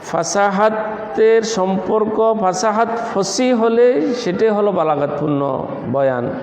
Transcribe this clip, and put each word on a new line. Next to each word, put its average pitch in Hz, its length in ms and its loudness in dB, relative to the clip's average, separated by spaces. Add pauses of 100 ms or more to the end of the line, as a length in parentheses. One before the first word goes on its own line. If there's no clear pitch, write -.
ফাসাহাতের 208 1300 0 (160)
সম্পর্ক, 202 600 0 (260)
ফাসাহাত 214 480 0 (200)
ফসি 196 380 0 (120)
হলে 233 260 4 (360)
সেটাই 202 340 0
হলো 208 220 2
বালাগাতপূর্ণ 147 600 0 (540)
বয়ান 131 300 0 (180)